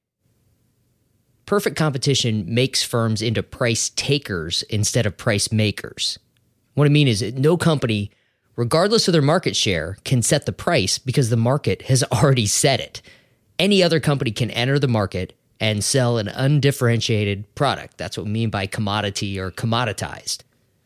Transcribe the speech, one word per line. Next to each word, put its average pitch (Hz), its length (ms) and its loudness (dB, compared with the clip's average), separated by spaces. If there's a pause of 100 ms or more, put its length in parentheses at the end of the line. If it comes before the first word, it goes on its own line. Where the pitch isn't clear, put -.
(1500)
Perfect 202 320 0
competition 127 720 0
makes 123 360 0
firms 113 380 0
into 110 220 0
price - 460 -2
takers 98 760 -4
instead 107 420 0
of 98 120 -4
price - 340 0
makers. - 640 -2 (560)
What 143 120 4
I 147 40 4
mean 143 180 6
is 110 120 2
that 104 160 -4
no 143 220 2
company, 123 540 0 (440)
regardless 170 520 2
of 196 40 2
their 165 100 4
market 139 340 2
share, 85 480 -2
can 127 180 2
set 143 240 0
the 113 60 -4
price 131 460 0
because 123 320 0
the 120 80 2
market 113 460 0
has 131 200 2
<laughs> - 80 -4
already 127 360 2
set 135 320 0
it. - 220 -14 (580)
Any 190 240 4
other 165 160 2
company 135 320 0
can 113 200 -2
enter 131 280 0
the 139 80 2
market 101 460 -2 (260)
and 107 240 -2
sell 120 340 2
an 104 120 -2
undifferentiated 117 1300 0
product. 120 420 -2
That's - 200 -8
what 85 80 -6
we 104 60 -6
mean 113 180 -2
by 98 160 -4
commodity 101 720 -4
or 92 120 -6
commoditized. 113 880 -4 (460)